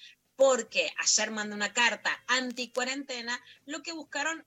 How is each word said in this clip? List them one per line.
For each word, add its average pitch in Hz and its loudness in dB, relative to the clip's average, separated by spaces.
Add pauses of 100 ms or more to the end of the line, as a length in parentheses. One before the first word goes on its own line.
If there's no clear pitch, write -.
(360)
porque 233 4 (100)
ayer 214 2
mandó 208 -6
una 202 -2
carta 220 2 (180)
anti-cuarentena, 247 -2 (280)
lo 302 -8
que 339 -10
buscaron 311 -4